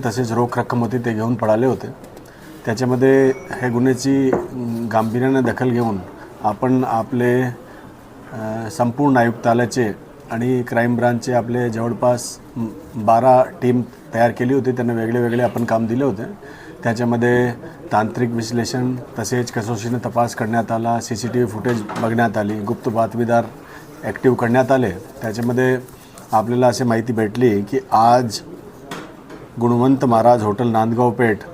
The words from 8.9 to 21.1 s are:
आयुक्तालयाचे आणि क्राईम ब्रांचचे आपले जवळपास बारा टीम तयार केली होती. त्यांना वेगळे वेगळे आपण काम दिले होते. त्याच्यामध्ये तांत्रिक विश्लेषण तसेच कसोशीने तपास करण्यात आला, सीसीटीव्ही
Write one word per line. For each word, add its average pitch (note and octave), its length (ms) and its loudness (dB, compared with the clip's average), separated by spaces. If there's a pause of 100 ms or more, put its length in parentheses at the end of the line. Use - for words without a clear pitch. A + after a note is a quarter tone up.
आयुक्तालयाचे A#2+ 760 2 (380)
आणि B2 320 0
क्राईम A#2+ 340 0
ब्रांचचे A#2+ 360 0
आपले A#2+ 380 0
जवळपास A#2 680 -2 (580)
बारा A#2+ 460 6 (200)
टीम B2 200 2 (320)
तयार A#2 160 4
केली B2+ 240 0
होती. B2+ 180 0
त्यांना A#2+ 200 -2
वेगळे A#2 280 0
वेगळे A#2+ 220 0
आपण A2+ 220 -2
काम A2+ 220 0
दिले A#2+ 180 0
होते. A2 180 -2 (640)
त्याच्यामध्ये A#2+ 680 2 (400)
तांत्रिक A2 380 0
विश्लेषण A#2+ 680 -2 (220)
तसेच A#2+ 340 -2
कसोशीने A#2 460 -4
तपास A#2 360 -2
करण्यात A2+ 380 -2
आला, A#2 280 0
सीसीटीव्ही A#2 500 -2